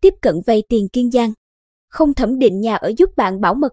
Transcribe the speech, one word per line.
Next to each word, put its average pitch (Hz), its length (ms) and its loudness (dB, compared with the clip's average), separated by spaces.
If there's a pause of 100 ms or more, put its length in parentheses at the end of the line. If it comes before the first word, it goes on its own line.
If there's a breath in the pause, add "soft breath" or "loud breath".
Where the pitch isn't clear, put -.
tiếp 381 200 2
cận 180 140 0 (100)
vay 214 240 0
tiền 208 240 0
Kiên 247 180 -2
Giang. 233 220 0 (560)
Không 294 240 0
thẩm 254 260 -2
định 196 200 2
nhà 214 160 -2
ở, 185 220 -4
giúp 381 200 4
bạn 190 240 -2
bảo 185 120 2
mật 277 200 -2